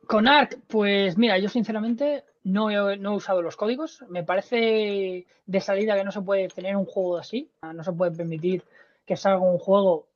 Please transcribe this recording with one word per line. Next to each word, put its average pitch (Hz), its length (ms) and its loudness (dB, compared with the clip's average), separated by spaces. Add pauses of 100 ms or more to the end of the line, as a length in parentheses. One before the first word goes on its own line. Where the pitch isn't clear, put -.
Con 220 220 4
Ark, 285 380 4
pues 202 500 2
mira, 214 220 4
yo 202 100 -2
sinceramente 233 720 -2 (200)
no 208 260 0
he, 202 280 0
no 202 160 -4
he - 20 0
usado 185 260 -2
los 165 140 -6
códigos. 262 540 -4
Me 175 140 -6
parece 202 1000 0 (200)
de 190 160 0
salida 202 340 0
que 196 80 0
no 202 80 -4
se 208 100 -8
puede 190 280 0
tener 190 260 -6
un 190 100 0
juego 180 320 -2
así. 240 320 -8 (120)
No 160 220 -12
se 180 100 -6
puede 175 180 0
permitir 170 520 -4 (420)
que 180 100 -2
salga 196 240 2
un 180 180 4
juego, 190 580 2